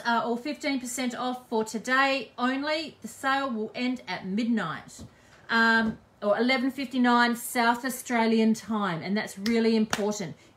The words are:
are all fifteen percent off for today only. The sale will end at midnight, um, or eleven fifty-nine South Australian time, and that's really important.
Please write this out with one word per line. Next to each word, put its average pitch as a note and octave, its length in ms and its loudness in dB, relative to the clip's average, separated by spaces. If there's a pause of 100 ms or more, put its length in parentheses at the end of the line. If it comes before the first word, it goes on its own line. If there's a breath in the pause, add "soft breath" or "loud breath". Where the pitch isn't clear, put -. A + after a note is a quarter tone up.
are A#3 180 2
all A#3 140 -2
fifteen C#4+ 420 -4
percent B3 360 -4
off B3 340 -6
for A3 140 0
today B3+ 760 0
only. C#4 640 -2
The A3+ 60 -12
sale C4+ 420 -2
will A3 260 -4
end B3+ 320 -4
at F3+ 180 -8
midnight, G3 800 -2 (460 loud breath)
um, A3+ 500 2 (220)
or G#3 160 2
eleven B3+ 340 2
fifty-nine A#3+ 640 2
South A#3+ 500 0
Australian A3+ 680 2
time, G3+ 480 -2
and F#3 140 -2
that's - 220 -4
really A3+ 380 2
important. G#3 600 -2 (220 loud breath)